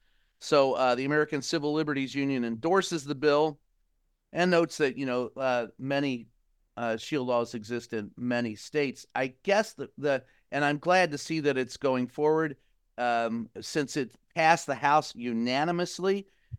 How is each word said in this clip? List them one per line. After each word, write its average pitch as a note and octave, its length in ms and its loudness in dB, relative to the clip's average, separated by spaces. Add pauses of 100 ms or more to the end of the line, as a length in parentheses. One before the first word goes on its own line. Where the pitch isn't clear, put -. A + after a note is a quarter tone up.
(400)
So, C#3 340 4
uh, B2+ 200 2
the C3 100 0
American D3+ 380 0
Civil D3 320 -2
Liberties C#3 400 -2
Union C#3 300 -2
endorses D#3 600 0
the C#3+ 100 -6
bill D3 440 2 (720)
and F3 180 2
notes E3+ 280 2
that, C3+ 180 0
you C#3 100 -4
know, B2 300 -2
uh, B2 300 0 (120)
many, C3+ 500 -2 (480)
uh, A2+ 200 -2
shield B2+ 300 -4
laws A#2+ 280 0
exist A#2 380 -6
in G#2+ 240 -6
many A#2+ 380 -2
states. C#3+ 500 -4 (100)
I C3 280 -4
guess G3+ 320 0
the, C3+ 240 -12
the, C#3 240 0 (300)
and C#3+ 120 0
I'm D3 140 0
glad F3+ 320 4
to D3 80 -6
see D#3+ 220 -4
that C#3+ 180 2
it's B2+ 180 -4
going B2+ 300 0
forward, D3+ 500 0 (400)
um, A#2 520 -2 (120)
since C#3+ 360 -4
it B2+ 160 -2 (220)
passed E3 320 4
the C#3 80 -2
House C#3+ 400 2
unanimously. E3+ 1120 0 (320)